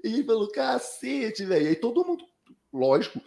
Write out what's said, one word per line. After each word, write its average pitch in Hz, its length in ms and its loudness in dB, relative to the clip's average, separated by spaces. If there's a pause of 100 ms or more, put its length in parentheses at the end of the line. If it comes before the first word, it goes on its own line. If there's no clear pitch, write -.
E 226 60 -6
ele 233 160 0
falou, 214 260 0
"Cacete, 254 920 -4
velho." 175 220 2
E - 40 2
aí 165 60 2
todo 240 300 0
mundo, 349 180 -4 (480)
lógico, 135 560 2